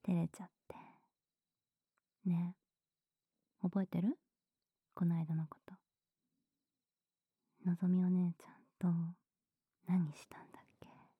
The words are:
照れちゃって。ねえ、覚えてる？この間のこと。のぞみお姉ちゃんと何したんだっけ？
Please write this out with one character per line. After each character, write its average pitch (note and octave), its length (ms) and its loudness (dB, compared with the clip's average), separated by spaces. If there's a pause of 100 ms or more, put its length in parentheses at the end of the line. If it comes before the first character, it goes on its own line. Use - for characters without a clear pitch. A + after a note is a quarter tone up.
照 F#3 100 0
れ E3 140 2
ち - 140 -12
ゃ F3+ 40 -12
っ - 60 -20 (160)
て。 - 80 -18 (1500)
ね F3 300 -2 (1080)
え、 F#3 40 0
覚 G3 140 0
え F#3 60 -4
て F3 140 -4
る？ A#3+ 180 0 (760)
こ F3 120 0
の E3+ 100 4
間 D#3+ 200 -2
の D#3+ 120 -2
こ - 180 -18
と。 F#3 100 -18 (1900)
の F3 100 4
ぞ F3+ 120 0
み F3+ 160 4
お F3+ 60 2
姉 F3+ 240 2
ち - 120 -16
ゃ - 60 -20
ん - 20 -20 (240)
と F3 160 2 (920)
何 E3+ 260 2
し - 140 -20
た - 140 -20
ん - 100 -20
だ - 80 -20
っ - 40 -20 (160)
け？ - 80 -20 (320)